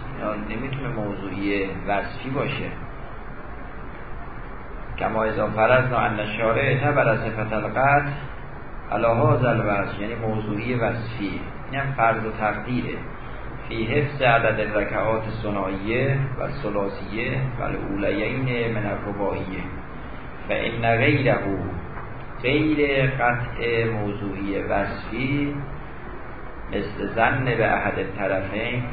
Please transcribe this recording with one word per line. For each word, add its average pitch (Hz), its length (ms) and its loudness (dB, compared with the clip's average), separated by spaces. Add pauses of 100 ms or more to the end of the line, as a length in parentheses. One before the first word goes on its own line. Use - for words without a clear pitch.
(180)
اینا 107 160 -2
نمیتونه 113 540 -4
موضوعی 101 800 -2 (220)
وصفی 98 420 -2
باشه. 120 380 -2 (2250)
کما 110 260 2
اذا 107 220 2
فرضنا 120 520 6
ان 110 220 2
الشارع 113 420 2
اعتبر 135 540 4
صفة 107 400 -2
القطع 135 540 4 (800)
علی 110 140 2
هذا 117 440 6
الوجه، 104 500 2
یعنی 110 140 -4
موضوعی 110 600 -2
وصفی. 98 640 -2 (320)
اینم 135 240 -2
فرض 113 300 4
و 107 40 -2
تقدیره. 107 680 0 (720)
فی 113 160 -2
حفظ 135 380 0
عدد 110 540 4
رکعات 104 460 2 (200)
ثنائیه 104 760 0 (200)
و 95 100 -2
ثلاثیه 104 920 -2 (200)
و - 20 -2
الاولیین 104 1120 0
من 101 120 0
الرباعیه. 95 760 -2 (840)
فان 113 480 2
غیره، 127 420 4 (1040)
غیر 143 640 4
قطع 117 840 2
موضوعی 101 720 -2
وصفی، 110 920 0 (1160)
مثل 101 420 -4
ظن 131 300 4
به 110 280 4
احد 98 260 0
الطرفین، 98 840 -2 (100)